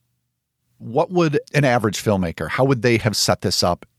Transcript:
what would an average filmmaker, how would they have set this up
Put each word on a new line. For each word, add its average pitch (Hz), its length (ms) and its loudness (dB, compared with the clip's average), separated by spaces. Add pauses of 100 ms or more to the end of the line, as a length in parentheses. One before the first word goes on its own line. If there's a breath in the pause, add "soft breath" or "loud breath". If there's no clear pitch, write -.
(760)
what 117 320 -2
would 170 300 0 (140)
an 147 100 2
average 117 400 0
filmmaker, 90 460 -2
how - 160 0
would 135 160 0
they 120 160 4
have 104 180 -2
set - 260 0
this - 220 -2
up 87 220 -2 (140)